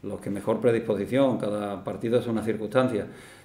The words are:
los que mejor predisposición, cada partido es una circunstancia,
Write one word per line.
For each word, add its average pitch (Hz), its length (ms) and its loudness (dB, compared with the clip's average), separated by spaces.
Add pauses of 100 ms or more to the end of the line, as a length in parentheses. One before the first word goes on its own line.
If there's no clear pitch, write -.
los 101 180 -8
que 101 100 -6
mejor 107 300 -2
predisposición, 113 760 2
cada 104 460 -4
partido 117 340 0
es 120 80 0
una 110 160 0
circunstancia, 110 640 0 (380)